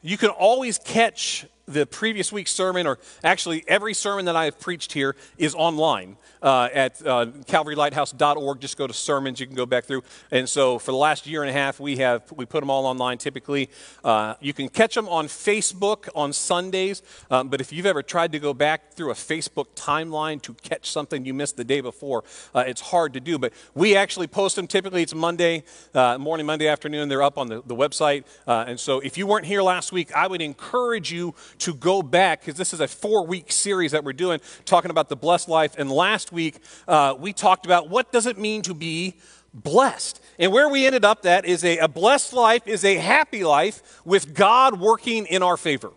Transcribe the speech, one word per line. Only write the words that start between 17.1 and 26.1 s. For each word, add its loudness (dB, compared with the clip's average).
um, 2
but -4
if -10
you've -4
ever 0
tried -2
to -6
go -2
back -2
through -6
a -4
Facebook -6
timeline -4
to -16
catch -10
something -6
you -8
missed -6
the -8
day 0
before, -6
uh, 4
it's -8
hard 0
to -8
do. -4
But -4
we 4
actually 2
post -2
'em. -6
Typically -2
it's -4
Monday, 0
uh, 4